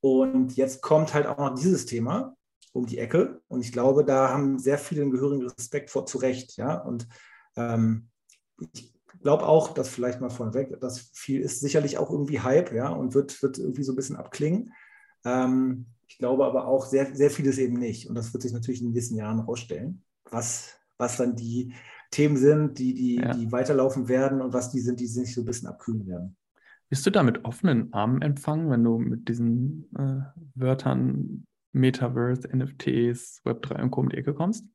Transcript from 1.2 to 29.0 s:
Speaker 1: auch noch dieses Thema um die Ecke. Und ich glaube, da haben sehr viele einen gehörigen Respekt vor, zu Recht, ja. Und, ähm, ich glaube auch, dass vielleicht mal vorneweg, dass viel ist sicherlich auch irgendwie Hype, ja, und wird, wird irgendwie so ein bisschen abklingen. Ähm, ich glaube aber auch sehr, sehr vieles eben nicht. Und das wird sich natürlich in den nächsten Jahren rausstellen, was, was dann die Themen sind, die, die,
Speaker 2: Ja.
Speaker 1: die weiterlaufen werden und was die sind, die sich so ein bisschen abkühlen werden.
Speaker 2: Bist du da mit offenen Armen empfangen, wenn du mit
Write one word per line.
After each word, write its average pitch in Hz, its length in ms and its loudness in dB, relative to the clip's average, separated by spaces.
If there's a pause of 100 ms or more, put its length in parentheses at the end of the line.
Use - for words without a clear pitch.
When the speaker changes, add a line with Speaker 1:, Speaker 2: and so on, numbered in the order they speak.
Speaker 1:
auch - 120 -6
noch 139 160 -2
dieses 170 320 2
Thema 143 500 -4 (360)
um 123 140 -4
die 117 120 -8
Ecke. 160 500 0
Und 127 120 -4
ich 117 120 -8
glaube, 135 320 4
da 131 260 4
haben 139 280 2
sehr 135 200 2
viele 147 240 -4
einen 139 80 2
gehörigen 131 360 0
Respekt - 440 -8
vor, 135 160 -2
zu - 120 -6
Recht, - 380 -2
ja. 147 200 -2
Und, 120 320 -8 (480)
ähm, 113 540 0 (600)
ich - 220 -20 (280)
glaube 151 240 2
auch, 156 280 6
dass 127 140 -4
vielleicht 123 320 -4
mal 127 100 -6
vorneweg, - 500 -4
dass - 340 -10
viel 135 260 -4
ist - 200 -4
sicherlich 143 380 0
auch - 120 -2
irgendwie 143 300 -2
Hype, 127 320 2
ja, 120 160 -2
und 127 260 -4
wird, 139 280 0
wird 131 160 -2
irgendwie 127 240 -4
so 131 100 -2
ein 127 40 -2
bisschen 131 200 -6
abklingen. 170 560 -2 (520)
Ähm, 127 640 0 (200)
ich - 120 -20
glaube 131 260 2
aber 123 220 0
auch 131 200 2
sehr, 135 280 0
sehr 139 160 6
vieles 135 280 0
eben 127 160 2
nicht. 120 340 -4
Und 117 60 -6
das 113 180 -6
wird 127 100 -6
sich 120 100 -4
natürlich 117 280 -4
in 120 80 -2
den 113 60 -2
nächsten 117 220 -4
Jahren 110 240 -2
rausstellen, 117 640 -8 (260)
was, - 480 -8 (200)
was 120 180 -2
dann 120 200 0
die 117 380 -6 (360)
Themen 147 260 4
sind, 143 420 6
die, 127 160 0
die, 123 280 0
Speaker 2:
Ja. 120 80 0
Speaker 1:
die 117 220 -2
weiterlaufen 131 560 2
werden 135 320 2
und 127 120 -4
was 123 180 -2
die 127 100 -2
sind, 120 200 -2
die 123 60 -4
sich 117 280 -4
so 120 80 -4
ein 107 40 -4
bisschen - 220 -6
abkühlen 110 380 -6
werden. 90 300 -8 (520)
Speaker 2:
Bist - 180 -2
du 196 40 4
da 196 120 4
mit - 220 2
offenen 123 480 0
Armen 113 280 2
empfangen, 151 500 -2
wenn 120 120 4
du 117 160 4
mit - 300 -2